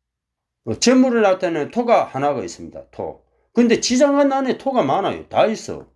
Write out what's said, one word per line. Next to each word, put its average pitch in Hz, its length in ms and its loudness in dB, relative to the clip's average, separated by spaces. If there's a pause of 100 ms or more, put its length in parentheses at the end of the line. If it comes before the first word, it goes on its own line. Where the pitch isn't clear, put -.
(680)
어, 110 80 -4
재물을 247 480 2
낳을 190 160 2
때는 165 320 -4
토가 226 340 0
하나가 135 400 -4
있습니다. 78 460 -16
토. - 340 -12 (300)
근데 226 260 2
지장간 277 500 2
안에 262 280 -2
토가 254 240 -2
많아요. 139 480 -2
다 156 160 2
있어. 95 500 -8